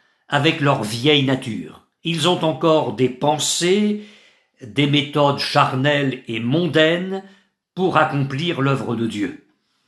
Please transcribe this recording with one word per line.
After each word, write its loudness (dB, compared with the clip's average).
avec 2
leur 2
vieille 2
nature. -4
Ils -2
ont 0
encore 0
des 2
pensées, 0
des 0
méthodes 2
charnelles 0
et -4
mondaines 0
pour 0
accomplir -2
l'œuvre -2
de -4
Dieu. -6